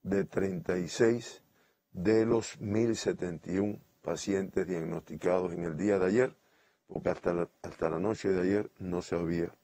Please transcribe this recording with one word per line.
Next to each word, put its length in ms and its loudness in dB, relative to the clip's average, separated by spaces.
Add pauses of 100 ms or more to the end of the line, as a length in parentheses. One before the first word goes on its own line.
de 220 0
treinta 520 -2
y 100 -2
seis 560 2 (500)
de 320 4
los 340 0
mil 360 0
setenta 560 -4
y 80 0
un 220 -2 (200)
pacientes 680 -2
diagnosticados 840 -2
en 100 -4
el 140 -4
día 220 2
de 60 4
ayer, 300 2 (520)
porque 220 -4
hasta 240 -2
la, 160 -2 (120)
hasta 280 -4
la 100 -2
noche 300 -2
de 120 2
ayer 380 0
no 220 -4
se 140 -4
había 380 -2 (100)